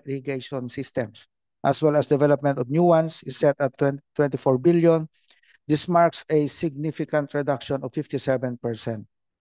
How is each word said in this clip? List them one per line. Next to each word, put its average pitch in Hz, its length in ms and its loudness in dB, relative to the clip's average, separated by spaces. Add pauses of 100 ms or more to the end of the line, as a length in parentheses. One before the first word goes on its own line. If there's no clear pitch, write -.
irrigation 135 640 -8
systems, 120 600 -8 (360)
as 143 180 0
well 151 140 2
as 143 120 2
development 143 520 2
of 123 100 -6
new 160 140 2
ones, 160 400 2
is 135 140 -10
set 143 220 2
at 135 180 -2
twenty, 143 220 0 (160)
twenty-four 135 420 2
billion. 165 500 4 (580)
This 151 220 0
marks 170 420 2
a 151 180 2
significant 147 840 -4
reduction 139 500 -4
of 131 100 -8
fifty-seven 131 640 -4
percent, 113 500 -8 (340)